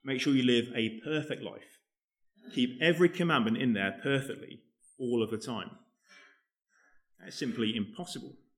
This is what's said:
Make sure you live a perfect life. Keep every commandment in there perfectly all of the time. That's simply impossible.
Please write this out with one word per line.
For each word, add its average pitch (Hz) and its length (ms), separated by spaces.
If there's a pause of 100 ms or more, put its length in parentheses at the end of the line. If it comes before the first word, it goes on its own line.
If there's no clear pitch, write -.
Make 131 160
sure 139 160
you 127 80
live 120 320
a 110 240
perfect 151 420
life. - 380 (760)
Keep 123 280
every 170 260
commandment 147 480
in 131 160
there 98 320
perfectly - 580 (380)
all 120 240
of 107 80
the 110 60
time. 107 400 (1400)
That's - 200
simply 117 360
impossible. - 640 (200)